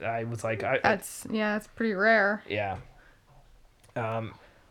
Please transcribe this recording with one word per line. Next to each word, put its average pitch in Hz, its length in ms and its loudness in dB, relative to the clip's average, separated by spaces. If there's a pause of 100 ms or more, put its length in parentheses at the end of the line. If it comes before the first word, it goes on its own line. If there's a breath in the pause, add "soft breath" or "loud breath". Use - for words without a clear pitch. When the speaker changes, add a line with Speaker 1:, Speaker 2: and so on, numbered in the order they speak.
Speaker 1:
I 113 180 -2
was 117 220 -6
like, 113 180 -2
I, 131 180 2
Speaker 2:
That's, - 480 0
yeah, 214 260 0
that's 214 120 -6
pretty 220 280 -2
rare. 202 540 4
Speaker 1:
Yeah. 101 280 -2 (1200 soft breath)
Um, 113 380 -4 (360 soft breath)